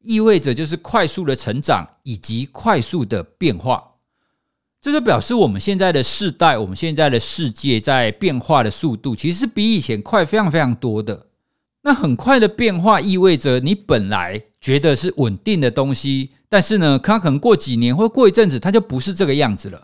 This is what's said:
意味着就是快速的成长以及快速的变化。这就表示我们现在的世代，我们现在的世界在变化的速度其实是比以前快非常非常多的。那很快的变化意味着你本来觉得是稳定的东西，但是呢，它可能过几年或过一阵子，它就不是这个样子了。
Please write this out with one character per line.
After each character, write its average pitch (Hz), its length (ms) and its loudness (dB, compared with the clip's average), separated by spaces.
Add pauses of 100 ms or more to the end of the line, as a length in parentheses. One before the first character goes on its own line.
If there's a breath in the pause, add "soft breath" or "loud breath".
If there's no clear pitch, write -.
意 220 160 -2
味 214 220 4
着 135 120 -2
就 151 140 -4
是 160 100 -6
快 202 300 0
速 185 180 -6
的 135 120 0
成 123 240 -6
长 98 260 -2 (160)
以 117 140 -10
及 117 340 -8
快 202 300 0
速 139 240 -4
的 98 180 -4
变 123 340 -4
化。 123 360 -4 (880)
这 285 100 -6
就 302 100 0
表 175 200 2
示 - 120 -6
我 214 140 4
们 101 140 -2
现 196 180 -2
在 185 140 2
的 139 100 2
世 190 300 -2
代， 151 260 2
我 107 80 -4
们 92 80 -8
现 160 220 -4
在 151 120 2
的 117 120 2
世 156 280 -6
界 120 300 -2
在 123 320 0
变 139 300 -2
化 139 240 2
的 107 80 0
速 156 240 -4
度 131 180 -6
其 156 160 -4
实 175 80 -6
是 262 80 -2
比 220 300 0
以 156 40 0
前 110 220 -4
快 196 220 0
非 208 120 -2
常 202 140 2
非 160 80 0
常 123 160 2
多 110 260 -4
的。 104 260 -8 (560)
那 285 120 2
很 151 220 0
快 254 240 2
的 214 80 4
变 214 300 -2
化 190 220 2
意 185 160 0
味 180 200 4
着 127 240 0
你 151 120 0
本 107 360 0
来 98 340 -4 (180)
觉 139 200 0
得 147 160 2
是 170 200 -4
稳 110 220 -2
定 202 220 0
的 127 100 2
东 135 240 -2
西， 135 360 -4 (160 soft breath)
但 202 140 4
是 214 160 0
呢， 147 260 4
它 220 160 2
可 175 120 0
能 139 80 2
过 220 180 4
几 131 200 -4
年 120 200 2
或 220 100 2
过 226 220 4
一 - 20 8
阵 214 200 4
子， 127 100 -4
它 190 100 -2
就 220 80 4
不 131 220 -2
是 180 140 -6
这 185 100 0
个 139 100 2
样 123 220 0
子 95 140 -12
了。 85 140 -18